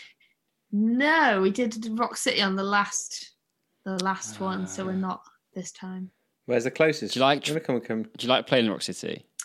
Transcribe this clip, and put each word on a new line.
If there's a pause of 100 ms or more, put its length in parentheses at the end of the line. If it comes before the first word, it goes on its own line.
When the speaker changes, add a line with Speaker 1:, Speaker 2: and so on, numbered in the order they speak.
(720)
Speaker 1:
No,
we
did (100)
Rock
City
on
the
last, (540)
the
last
one,
so
we're
Speaker 2:
Ah.
Speaker 1:
not (320)
this
time. (340)
Speaker 3:
Where's
the
closest?
Speaker 2:
Do
you
like
Speaker 3:
Do
you
wanna
come
and
come?
Speaker 2:
Do (160)
you
like
playing
Rock
City? (200)